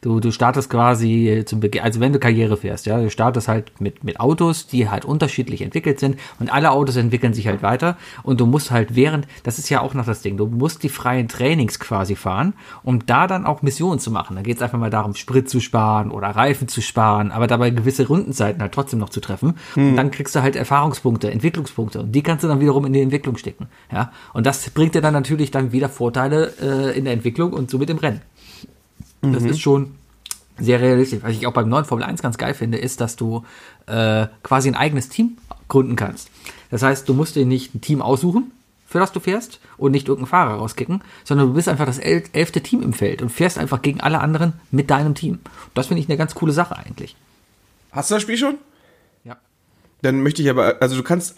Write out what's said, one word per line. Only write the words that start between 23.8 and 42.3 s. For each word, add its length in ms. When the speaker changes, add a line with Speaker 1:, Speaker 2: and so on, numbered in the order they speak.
Speaker 1:
Ja? 220
Und 100
das 240
bringt 260
dir 60
dann 140
natürlich 360
dann 220
wieder 160
Vorteile, 720
äh, 380
in 80
der 80
Entwicklung 400
und 160
somit 180
im 80
Rennen. 240
Das 200
Speaker 2:
Mhm. 80
Speaker 1:
ist 100
schon 360
sehr 220
realistisch. 420
Was 100
ich 140
auch 60
beim 160
neuen 160
Formel 220
eins 160
ganz 160
geil 160
finde, 240
ist, 240
dass 140
du, 280
äh, 420
quasi 280
ein 40
eigenes 360
Team 260
gründen 260
kannst. 360
Das 120
heißt, 240
du 60
musst 240
dir 80
nicht 300
ein 80
Team 180
aussuchen, 500
für 120
das 140
du 80
fährst, 400
und 160
nicht 160
irgendeinen 220
Fahrer 240
rauskicken, 480
sondern 260
du 40
bist 160
einfach 160
das 140
el-, 340